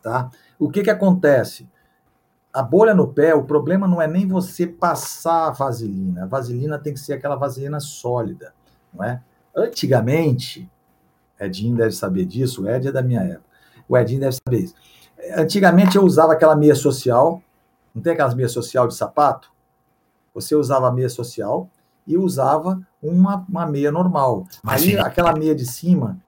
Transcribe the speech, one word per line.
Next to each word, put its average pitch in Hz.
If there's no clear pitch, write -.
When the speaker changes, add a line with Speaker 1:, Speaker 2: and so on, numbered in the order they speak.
Speaker 1:
tá? 123
O 147
que 196
que 214
acontece? 180
A 135
bolha 190
no 151
pé, 147
o 143
problema 151
não 175
é 156
nem 185
você 180
passar 165
a 143
vaselina. 101
A 95
vaselina 131
tem 147
que 143
ser -
aquela 139
vaselina 139
sólida, 123
não 90
é? 123
Antigamente, 135
Edinho 101
deve 113
saber 92
disso, 120
o 98
Ed 127
é 139
da 131
minha 123
época. 90
O 123
Edinho 120
deve 135
saber 120
isso. 90
Antigamente 180
eu 202
usava 160
aquela 156
meia 147
social, 143
não 110
tem 170
aquelas 135
meia 127
social 120
de 117
sapato? -
Você 117
usava 131
a 123
meia 123
social 123
e 160
usava 160
uma, 185
uma 170
meia 143
normal. 147
Speaker 2:
Mas 131
Speaker 1:
Aí, 185
Speaker 2:
sim. 202
Speaker 1:
aquela 170
meia 156
de 127
cima 139